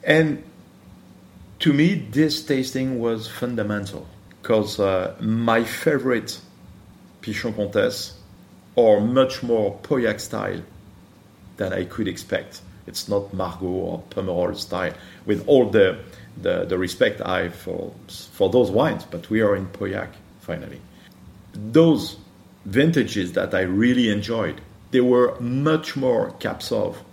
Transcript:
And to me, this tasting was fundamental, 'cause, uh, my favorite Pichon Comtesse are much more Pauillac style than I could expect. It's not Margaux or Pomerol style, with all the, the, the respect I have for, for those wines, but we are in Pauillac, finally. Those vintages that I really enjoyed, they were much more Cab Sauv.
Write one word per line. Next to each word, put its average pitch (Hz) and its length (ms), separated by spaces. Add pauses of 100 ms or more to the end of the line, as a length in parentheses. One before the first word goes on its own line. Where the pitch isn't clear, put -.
And 156 400 (1160)
to 156 120
me, 160 220
this 147 500
tasting 131 540
was 113 300
fundamental, 104 800 (340)
'cause, 107 380
uh, 92 400
my 113 420
favorite 123 760 (800)
Pichon 110 340
Comtesse 107 600 (600)
are 110 220
much 127 460
more 107 400
Pauillac 113 340
style 98 420 (960)
than 92 160
I 92 120
could 104 240
expect. - 540 (260)
It's - 200
not 101 240
Margaux 92 360
or 87 420
Pomerol 90 460
style, - 380 (300)
with - 220
all 123 240
the, 95 280 (380)
the, 90 280
the 90 120
respect 92 440
I 92 240
have 87 100
for, 87 380 (400)
for 95 180
those 110 220
wines, 120 360
but - 220
we 110 100
are 104 140
in 95 120
Pauillac, 95 420 (320)
finally. 73 400 (720)
Those 143 640 (480)
vintages 107 680
that 92 200
I 92 60
really 113 500
enjoyed, 101 500 (300)
they 127 100
were 123 380
much 139 560
more 127 460
Cab - 180
Sauv. 104 380 (160)